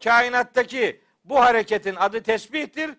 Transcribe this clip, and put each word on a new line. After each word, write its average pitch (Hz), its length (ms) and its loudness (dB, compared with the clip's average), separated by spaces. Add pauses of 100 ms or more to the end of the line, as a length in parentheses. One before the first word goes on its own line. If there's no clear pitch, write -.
kainattaki 240 960 0 (240)
bu 254 160 0
hareketin 214 540 2
adı 202 280 -2
tesbihtir. 285 760 -6